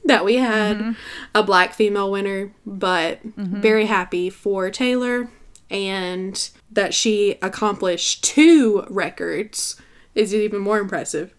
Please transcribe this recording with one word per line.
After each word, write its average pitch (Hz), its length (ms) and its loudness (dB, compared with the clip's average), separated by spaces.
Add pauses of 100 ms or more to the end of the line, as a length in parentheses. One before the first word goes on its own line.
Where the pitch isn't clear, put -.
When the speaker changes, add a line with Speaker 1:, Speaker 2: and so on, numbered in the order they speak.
Speaker 1:
that 226 220 4
we 220 120 4
had 214 420 2
Speaker 2:
Mm-hmm. 220 120 -4 (440)
Speaker 1:
a 214 80 4
black 185 300 2
female 202 380 0
winner, 196 400 -4 (140)
but 185 540 -2 (180)
Speaker 2:
Mm-hmm. 202 240 -6
Speaker 1:
very 220 240 4
happy 185 440 -2
for 190 420 -2
Taylor 247 580 -2 (400)
and 190 800 -6 (220)
that 196 220 0
she 208 480 0
accomplished 190 840 -2
two 285 680 6
records 180 840 -6 (400)
is 208 180 0
even 208 260 -2
more 208 200 0
impressive. 185 600 -6